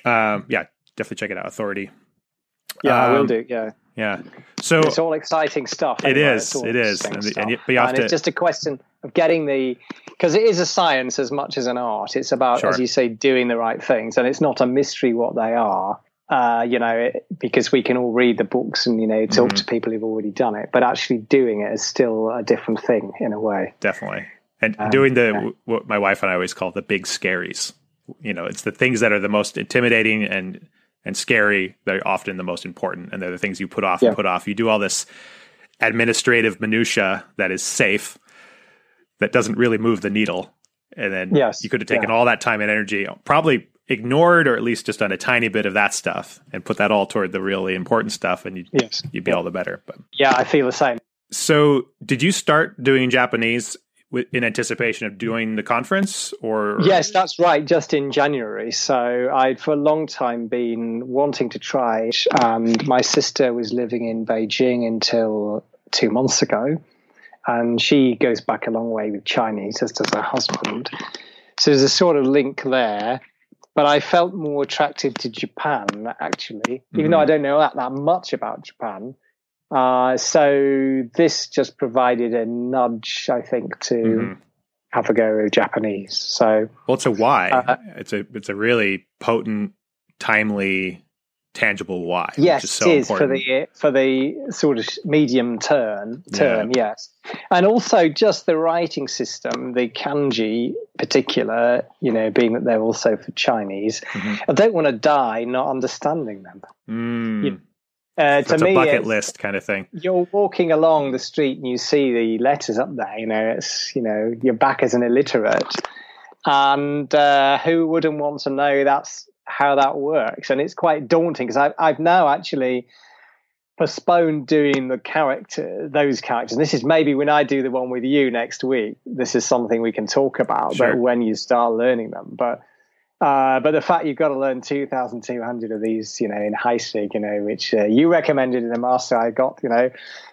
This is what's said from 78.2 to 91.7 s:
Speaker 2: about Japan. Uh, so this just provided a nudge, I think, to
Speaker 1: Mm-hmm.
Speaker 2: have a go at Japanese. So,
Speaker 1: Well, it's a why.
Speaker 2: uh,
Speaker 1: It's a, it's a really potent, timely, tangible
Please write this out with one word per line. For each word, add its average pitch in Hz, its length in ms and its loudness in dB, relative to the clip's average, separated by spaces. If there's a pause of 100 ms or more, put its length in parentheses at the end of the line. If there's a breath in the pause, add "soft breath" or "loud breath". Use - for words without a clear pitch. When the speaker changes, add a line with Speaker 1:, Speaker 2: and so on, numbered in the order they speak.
Speaker 2:
about 117 300 -8
Japan. 113 520 -12 (560)
Uh, 127 460 2
so 139 840 2 (140)
this - 320 2
just - 300 -2
provided 120 560 0
a 113 120 0
nudge, 120 840 -4
I 123 100 -2
think, 117 380 -6
to - 140 -2
Speaker 1:
Mm-hmm. 113 380 0 (580)
Speaker 2:
have 117 200 0
a 107 40 0
go 107 300 2
at 101 80 0
Japanese. 101 640 -2
So, 110 520 2 (180)
Speaker 1:
Well, 127 80 2
it's 131 120 -4
a 131 40 4
why. 110 400 4
Speaker 2:
uh, 127 260 2 (200)
Speaker 1:
It's - 160 -10
a, 101 120 -4 (100)
it's 107 140 -12
a 101 60 -6
really 104 520 2 (120)
potent, 107 540 -2 (480)
timely, 98 840 0 (500)
tangible 95 500 -2